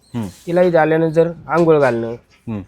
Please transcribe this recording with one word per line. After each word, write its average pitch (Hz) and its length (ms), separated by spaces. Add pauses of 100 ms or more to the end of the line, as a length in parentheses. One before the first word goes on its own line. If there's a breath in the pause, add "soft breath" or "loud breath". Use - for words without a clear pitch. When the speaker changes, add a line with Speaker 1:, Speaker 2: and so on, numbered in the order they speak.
(140)
Speaker 1:
हम्म. 117 120 (200)
Speaker 2:
तिला 175 160
इथं 175 160
आल्यानंतर 160 540 (160)
आंघोळ 160 320
घालणं, 117 300
Speaker 1:
हम्म. 117 580